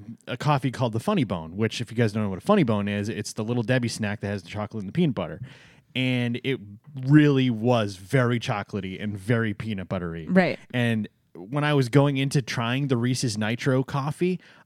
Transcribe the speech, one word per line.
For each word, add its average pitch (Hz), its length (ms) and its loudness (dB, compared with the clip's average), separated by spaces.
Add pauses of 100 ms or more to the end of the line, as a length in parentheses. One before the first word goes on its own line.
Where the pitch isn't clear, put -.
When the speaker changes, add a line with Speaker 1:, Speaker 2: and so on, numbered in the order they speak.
(260)
Speaker 1:
a 123 100 -6
coffee 139 360 0
called 120 200 -2
the 113 80 -2
Funny 202 240 0
Bone, 87 320 -6
which 110 240 -2
if 117 120 -10
you 110 40 -14
guys 117 160 2
don't 107 120 -2
know 101 60 -2
what 90 80 -6
a - 40 -12
Funny 202 220 4
Bone 104 240 0
is, 104 200 -2
it's 107 260 -6
the 110 100 -4
Little 120 180 -2
Debbie 120 260 0
snack 107 320 -6
that 101 80 -6
has 101 140 -4
the - 60 -18
chocolate 104 340 -8
and 92 60 -10
the 85 40 -12
peanut 165 220 2
butter. 80 260 -6 (540)
And 123 500 0
it 131 140 -2 (480)
really 139 440 8
was 110 460 2
very 120 440 2
chocolatey 98 640 -6
and 104 140 -4
very 110 380 0
peanut 104 340 -6
buttery. 82 400 -6
Speaker 2:
Right. 180 300 2 (140)
Speaker 1:
And 117 360 0 (260)
when 113 300 -6
I 147 100 2
was 135 140 2
going 139 280 6
into 139 260 0
trying 127 460 -2
the 127 80 2
Reese's 123 420 0
Nitro 120 440 0
coffee, 151 580 -2 (260)